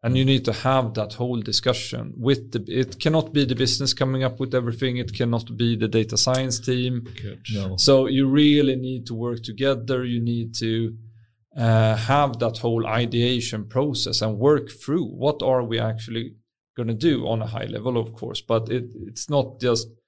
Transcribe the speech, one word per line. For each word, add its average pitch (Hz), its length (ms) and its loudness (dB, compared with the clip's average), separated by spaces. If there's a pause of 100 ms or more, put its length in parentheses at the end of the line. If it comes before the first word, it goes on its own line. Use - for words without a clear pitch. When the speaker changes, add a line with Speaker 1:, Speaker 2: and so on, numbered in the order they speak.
Speaker 1:
And 123 120 2
you 131 100 4
need 135 200 4
to 110 80 0
have 131 400 2
that 107 200 -4
whole 123 280 -2
discussion 120 760 -2
with 117 360 0
the, 113 160 -4
it 123 320 -2
cannot 156 340 0
be 143 120 4
the 127 100 0
business 131 380 0
coming 131 300 0
up 120 160 -2
with 131 140 -4
everything. 123 440 0
It 123 160 -6
cannot 117 440 -2
be 117 180 2
the 110 120 0
data 110 300 2
science 127 420 0
team. 123 440 -2 (180)
Speaker 2:
Good. 101 180 -12 (140)
No. 95 240 -4
Speaker 1:
So 135 300 6
you 135 200 2
really 147 480 6
need 127 320 -6
to 120 80 -6
work 117 260 -4
together. 127 640 -2
You 120 160 -2
need 117 380 -2
to, 113 340 -2 (640)
uh, 110 380 4
have 127 440 2
that 113 200 0
whole 117 260 0
ideation 117 840 0
process 131 540 -2
and 107 160 -2
work 147 320 4
through 151 360 -4
what 135 360 -2
are 131 220 2
we 113 160 -2
actually 113 560 -4 (420)
gonna 117 160 -2
do 123 340 0
on 113 140 0
a 110 60 -6
high 113 180 -6
level, 110 320 -4
of 113 160 -4
course, - 260 -8
but 113 300 0
it, 123 160 -2 (220)
it's - 240 -12
not 139 280 0
just 117 280 0 (200)